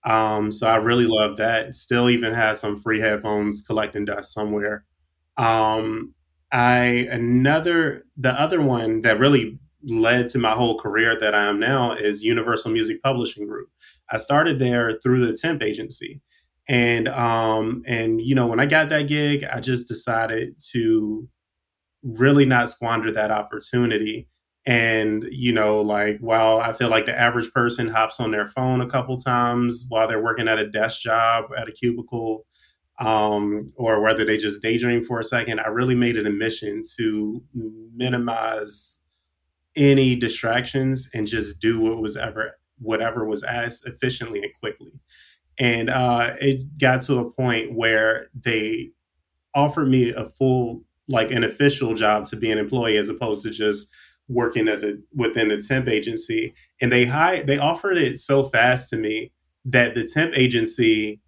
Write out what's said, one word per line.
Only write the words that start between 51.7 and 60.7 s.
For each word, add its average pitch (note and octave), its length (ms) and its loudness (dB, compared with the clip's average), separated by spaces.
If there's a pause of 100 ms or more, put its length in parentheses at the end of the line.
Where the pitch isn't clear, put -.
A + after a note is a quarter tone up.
job G#2+ 320 2
to - 80 -12
be A2 160 -2
an A2 80 0
employee A2+ 380 0
as G#2 120 0
opposed G#2+ 340 -4
to A2+ 60 -6
just G#2 400 -4 (380)
working A#2+ 420 0
as G#2 120 -2
a, G#2 120 -2 (200)
within A#2 360 0
the G#2 120 -2
temp B2+ 280 -2
agency. A2 640 -4 (260)
And A#2+ 100 0
they B2 160 6
hired, D#3 420 0
they C#3 100 2
offered E3+ 400 0
it C3+ 200 0
so C#3 260 2
fast B2+ 480 2
to A#2+ 40 -6
me A2 380 -4 (320)
that A#2+ 280 4
the A2+ 140 -2
temp D#3+ 300 0
agency A2 920 2